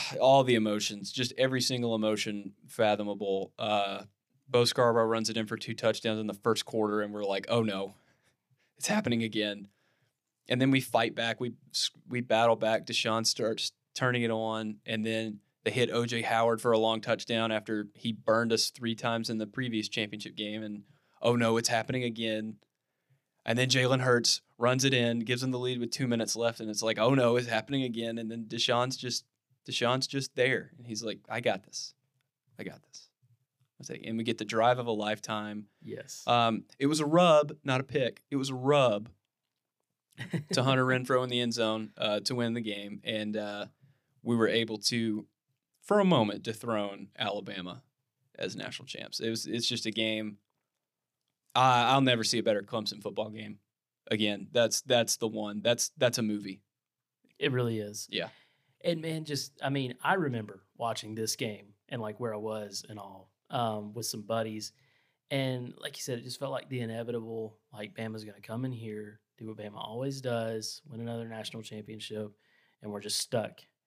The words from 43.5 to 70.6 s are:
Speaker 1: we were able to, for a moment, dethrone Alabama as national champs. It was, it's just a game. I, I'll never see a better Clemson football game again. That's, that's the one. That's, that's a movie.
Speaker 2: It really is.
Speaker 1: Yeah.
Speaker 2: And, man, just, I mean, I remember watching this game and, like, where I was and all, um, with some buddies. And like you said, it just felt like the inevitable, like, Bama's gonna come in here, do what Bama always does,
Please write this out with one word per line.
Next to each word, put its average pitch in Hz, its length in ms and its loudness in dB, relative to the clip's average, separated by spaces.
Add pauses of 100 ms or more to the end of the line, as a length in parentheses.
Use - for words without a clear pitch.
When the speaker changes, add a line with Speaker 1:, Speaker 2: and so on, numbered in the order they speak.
Speaker 1:
we 117 120 0
were 113 120 4
able 110 320 0
to, 113 480 -2 (560)
for 208 160 4
a 202 60 6
moment, 110 360 4
dethrone 104 680 -6 (100)
Alabama 101 640 -6 (540)
as 95 180 -6
national 98 320 -12
champs. - 320 -10
It 113 100 -2
was, 113 160 -4
it's 117 220 -4
just 120 180 -4
a 113 60 -4
game. 110 460 -4 (1160)
I, 123 380 6
I'll 135 100 6
never 123 220 4
see 113 160 0
a 107 40 0
better 104 200 2
Clemson 104 380 -6
football 107 280 -6
game 107 300 -14 (500)
again. 104 420 0
That's, 117 300 2
that's 117 360 2
the 113 100 -2
one. 107 340 -6
That's, 117 360 0
that's 123 200 2
a 123 60 0
movie. 104 380 -4 (760)
Speaker 2:
It 147 140 0
really 120 280 0
is. 104 300 -8
Speaker 1:
Yeah. 92 200 -4 (540)
Speaker 2:
And, 170 180 -2
man, 160 220 -6
just, 147 280 -6 (120)
I 139 60 0
mean, 135 240 -2 (100)
I 165 120 4
remember 113 480 -2 (140)
watching 113 360 -4
this 110 220 -4
game 107 380 -8 (160)
and, 120 120 -6
like, 107 180 -8
where 117 140 -4
I 107 40 -6
was 107 520 -8
and 107 100 -12
all, 98 320 -16 (180)
um, 107 440 -4
with 113 140 -8
some 107 160 -8
buddies. 110 500 -4 (580)
And 127 480 -2
like 147 180 -12
you - 60 -12
said, 123 160 -6
it 117 60 -14
just 123 140 -12
felt 139 120 -6
like 135 180 -8
the 127 120 -4
inevitable, 113 760 -6 (140)
like, 107 240 -14
Bama's 110 300 -8
gonna 101 160 -18
come 110 240 -6
in 131 80 -4
here, 107 460 -10 (180)
do 113 100 -12
what 110 100 -10
Bama 104 200 -10
always 131 440 -6
does, 113 640 -4